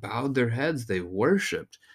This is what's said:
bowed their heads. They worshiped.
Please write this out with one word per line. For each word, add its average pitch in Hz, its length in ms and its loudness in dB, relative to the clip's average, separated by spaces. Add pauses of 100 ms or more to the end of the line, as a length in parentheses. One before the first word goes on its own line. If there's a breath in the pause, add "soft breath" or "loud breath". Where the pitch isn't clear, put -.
bowed 120 320 -2
their 123 160 4
heads. 135 340 0
They 92 160 -2
worshiped. 95 800 0 (160 soft breath)